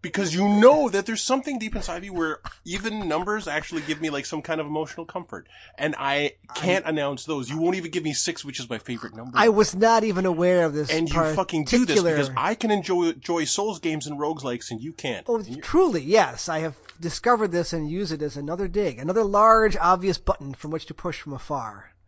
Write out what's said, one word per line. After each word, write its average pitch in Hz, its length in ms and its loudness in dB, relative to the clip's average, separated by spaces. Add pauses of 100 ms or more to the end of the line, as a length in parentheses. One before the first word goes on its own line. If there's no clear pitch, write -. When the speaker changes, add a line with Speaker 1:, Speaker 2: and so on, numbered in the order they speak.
Speaker 1:
because 180 300 -2
you 190 160 4
know 247 420 8
that 196 140 0
there's 226 180 -4
something 262 360 -2
deep 214 160 -6
inside 180 300 -6
you 202 80 -12
where 160 260 -2 (260)
even 196 440 -6
numbers 185 400 -2
actually 151 340 -4
give 147 180 -4
me, 160 80 -2
like, 143 160 -4
some 156 160 -6
kind 160 200 -4
of 147 60 -4
emotional 156 380 -6
comfort. - 440 -12 (280)
And 156 220 -4
I 143 360 -2 (200)
can't 180 320 0
Speaker 2:
I 160 40 -4
Speaker 1:
announce 143 340 -4
those. 135 260 -6
You 156 80 -4
won't 170 160 2
even 170 160 -6
give 165 140 -4
me 151 80 -2
six, - 320 -4
which 139 160 -10
is 120 100 -10
my 113 80 -6
favorite - 380 -10
number. 120 200 -14
Speaker 2:
I 226 120 6
was 208 260 4
not 226 300 4
even 185 200 0
aware 175 400 4
of 151 100 0
this 147 160 -2
Speaker 1:
And 160 180 0
you 143 60 0 (200)
fucking 160 300 0
do 240 140 4
this 247 80 4 (160)
Speaker 2:
particular 170 100 2
Speaker 1:
because 143 240 0
I 170 180 0
can 226 160 -2
enjoy, 180 380 2
enjoy 160 380 -2
Souls 202 340 -2
games 156 260 -4
and 147 140 -8
roguelikes 139 500 -4
and 110 100 -8
you 151 120 -10
can't. - 360 -8
Speaker 2:
Oh, 233 100 0
Speaker 1:
And 196 100 -8
you're 269 120 -10
Speaker 2:
truly, 302 420 2
yes. 156 460 2
I 160 120 -2
have 160 160 -6 (240)
discovered 214 500 0
this 170 220 -2
and 151 180 -4
use 175 220 -4
it 151 100 -6
as 147 140 -6
another 170 320 -6
dig, 170 320 -2
another 185 240 0
large, 214 520 6
obvious 180 420 2
button - 360 -4
from 151 160 -12
which 160 160 -6
to 151 80 -12
push - 260 -8
from 147 120 -12
afar. 117 600 -10 (140)